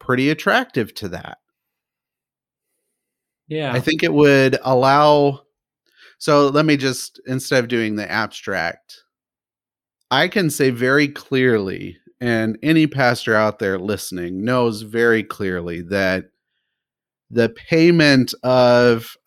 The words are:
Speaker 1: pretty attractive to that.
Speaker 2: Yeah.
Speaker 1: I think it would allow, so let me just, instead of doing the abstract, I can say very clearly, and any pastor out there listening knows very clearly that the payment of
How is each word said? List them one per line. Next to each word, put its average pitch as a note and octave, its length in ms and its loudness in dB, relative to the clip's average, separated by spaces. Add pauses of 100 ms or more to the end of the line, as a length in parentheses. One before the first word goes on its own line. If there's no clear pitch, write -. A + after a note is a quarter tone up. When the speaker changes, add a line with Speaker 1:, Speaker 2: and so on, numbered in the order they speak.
Speaker 1:
pretty C3 280 0
attractive G3 680 -2
to G2+ 140 -12
that. - 280 -14 (2000)
Speaker 2:
Yeah. D3+ 260 -6
Speaker 1:
I B2+ 80 -2
think D#3 220 -2
it E3+ 100 -2
would C#3 500 4
allow, C#3 800 2 (760)
so D3 300 2
let D3 180 2
me D3+ 100 2
just, C3 500 -6
instead C3 380 -2
of A2+ 40 -12
doing A2+ 280 -2
the G#2 140 -8
abstract, G2 960 -6 (1040)
I C#3+ 180 0
can F3+ 220 0
say C3+ 200 0
very C3 380 0
clearly, G#2 880 -2 (240)
and A2+ 420 -4
any D#3 240 2
pastor B2 480 -2
out G#2+ 240 0
there F#2+ 200 -2
listening F#2 680 -8
knows A#2 380 -2
very A2+ 400 0
clearly F2 600 -8
that F#2 440 -2 (1040)
the A2+ 200 2
payment D#3+ 920 2
of B2 760 2 (100)